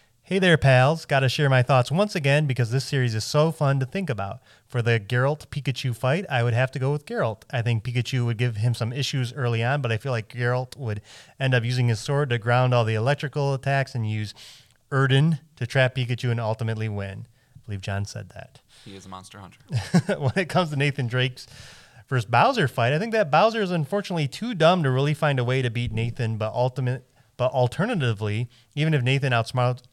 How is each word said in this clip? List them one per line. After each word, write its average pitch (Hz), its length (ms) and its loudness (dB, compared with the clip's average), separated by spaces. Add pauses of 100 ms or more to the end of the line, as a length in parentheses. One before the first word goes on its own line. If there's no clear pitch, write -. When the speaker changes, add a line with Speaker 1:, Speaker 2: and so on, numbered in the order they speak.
(240)
Speaker 1:
"Hey 185 140 -2
there, 180 180 6
pals. 135 480 4
Gotta 135 240 2
share 139 220 2
my 127 120 6
thoughts 127 280 2
once 202 240 0
again 147 320 2
because 120 240 0
this 123 140 -2
series 123 300 0
is 110 100 -2
so 151 260 2
fun 139 300 0
to 127 60 -2
think 190 220 -6
about. 101 320 -6 (280)
For 120 120 -4
the 113 200 2
Geralt 127 480 -2
Pikachu 131 460 -4
fight, 160 360 0
I 123 120 0
would 117 120 2
have 127 180 2
to 139 60 -6
go 131 140 0
with 147 120 -6
Geralt. 156 460 -4
I 127 100 -2
think 113 240 0
Pikachu 123 400 -2
would 117 140 -2
give 120 180 -2
him 117 160 0
some 117 200 -4
issues 131 420 -4
early 120 300 -2
on, 139 180 0
but 117 100 -2
I 110 60 0
feel 135 140 -6
like 113 200 -6
Geralt 123 440 -2
would 107 260 -6 (380)
end 131 140 2
up 117 100 2
using 123 240 0
his 110 120 0
sword 143 300 -2
to 120 80 0
ground 123 340 2
all 120 120 4
the 110 100 0
electrical 139 580 -2
attacks 135 420 -2
and 110 140 -2
use 107 240 -4 (600)
Erden 139 480 4 (160)
to 120 100 -6
trap 131 300 2
Pikachu 123 340 -2
and 113 100 -2
ultimately 110 480 -4
win." 101 380 -8 (300)
I - 100 -20
believe 101 160 -8
John 101 220 -4
said 98 260 -12
that. - 300 -20 (240)
Speaker 2:
He 98 120 -18
is 92 100 -18
a - 20 -20
monster 95 320 -16
hunter. 90 180 -20 (580)
Speaker 1:
<laughs> - 20 -6
When 135 180 -2
it 185 120 -2
comes 175 220 0
to 147 60 -6
Nathan 135 320 -2
Drake's 127 380 -4 (640)
versus 123 220 0
Bowser 175 380 4
fight, 123 240 0
I 156 60 2
think 220 140 -4
that 208 180 2
Bowser 214 300 4
is 185 100 -2
unfortunately 170 580 -2
too 233 260 -6
dumb 170 300 4
to 135 60 2
really 139 240 2
find 143 240 0
a 123 60 0
way 127 180 0
to 123 80 0
beat 120 220 -4
Nathan, 113 460 -2
but 110 160 -4
ultimate, 127 500 -2 (320)
but 123 160 0
alternatively, 123 960 0 (260)
even 156 200 0
if 131 80 2
Nathan 131 300 2
outsmart-, 123 500 0 (100)